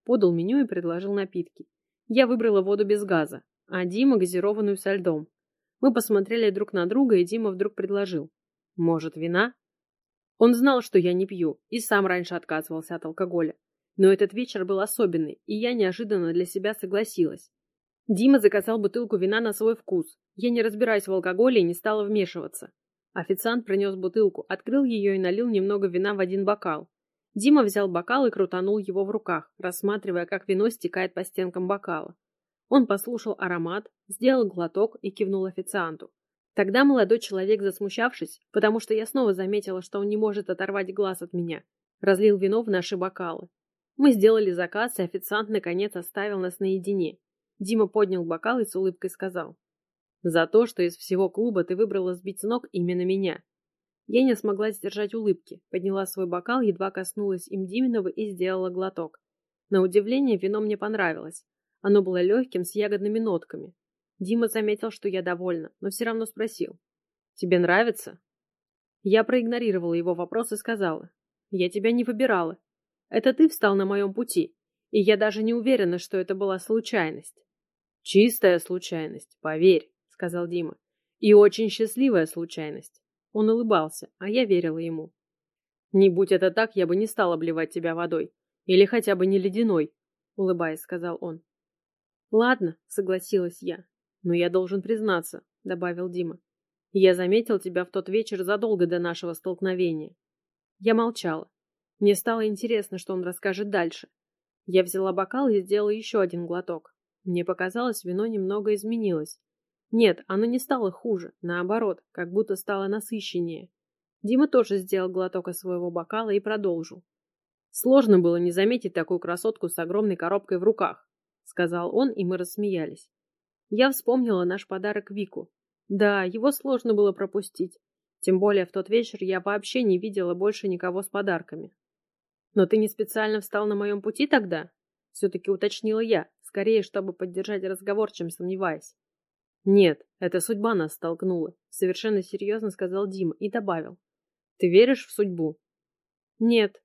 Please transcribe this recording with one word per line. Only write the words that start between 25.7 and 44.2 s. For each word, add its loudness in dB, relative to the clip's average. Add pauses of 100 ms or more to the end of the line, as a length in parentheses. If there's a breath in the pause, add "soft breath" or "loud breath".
вина -2
в -4
один 0
бокал. -2 (440)
Дима 6
взял 2
бокал 0
и 4
крутанул 0
его -2
в -8
руках, -4
рассматривая, -4
как -8
вино 2
стекает -6
по -6
стенкам -6
бокала. -6 (520)
Он 4
послушал -4
аромат, -4 (180)
сделал 2
глоток -2
и -6
кивнул -2
официанту. -8 (440)
Тогда 4
молодой 6
человек, -2
засмущавшись, -4 (100)
потому 2
что -4
я -2
снова 0
заметила, -4
что -8
он -2
не -2
может -2
оторвать -4
глаз -2
от -14
меня, -6 (360)
разлил 4
вино 0
в -6
наши -2
бокалы. -8 (480)
Мы 8
сделали 4